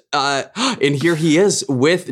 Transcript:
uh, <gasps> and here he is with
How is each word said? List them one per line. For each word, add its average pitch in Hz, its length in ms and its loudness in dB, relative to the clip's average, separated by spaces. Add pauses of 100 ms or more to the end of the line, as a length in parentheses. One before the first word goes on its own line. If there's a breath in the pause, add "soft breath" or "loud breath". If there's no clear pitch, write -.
(140)
uh, 139 360 -2
<gasps> - 60 -20
and 208 380 -2
here 160 220 0
he 156 200 2
is 185 320 2
with 151 440 0